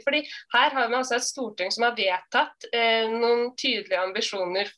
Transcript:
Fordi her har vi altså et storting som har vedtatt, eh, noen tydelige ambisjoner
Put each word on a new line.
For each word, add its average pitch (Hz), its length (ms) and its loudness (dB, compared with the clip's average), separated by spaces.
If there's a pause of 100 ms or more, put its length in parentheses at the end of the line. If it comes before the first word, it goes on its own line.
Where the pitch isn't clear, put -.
Fordi 302 160 0 (320)
her 269 240 4
har 233 140 0
vi 247 80 2
altså 247 180 0
et 254 100 -4
storting 190 480 -4
som 233 120 2
har 226 100 -2
vedtatt, 196 720 -2
eh, 226 400 2
noen 233 380 2 (100)
tydelige 196 440 -2
ambisjoner 190 760 -2